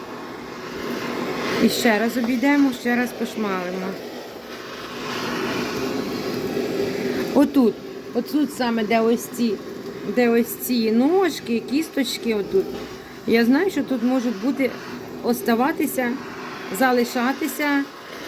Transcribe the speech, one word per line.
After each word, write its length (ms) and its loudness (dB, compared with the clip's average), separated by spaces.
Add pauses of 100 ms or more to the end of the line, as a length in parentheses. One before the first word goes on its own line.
(1600)
І 40 8
ще 300 4
раз 180 2
обійдемо, 640 4
ще 160 2
раз 220 0
пошмалимо. 680 -2 (3500)
Отут, 400 4 (400)
отут 400 0
саме, 300 0
де 160 2
ось 240 4
ці, 300 0 (640)
де 120 6
ось 280 2
ці 360 2
ножки, 760 4
кісточки 640 0
отут. 300 2 (600)
Я 180 6
знаю, 260 4
що 120 0
тут 200 0
можуть 400 2
бути, 280 0 (520)
оставатися, 880 0 (680)
залишатися, 1040 2 (440)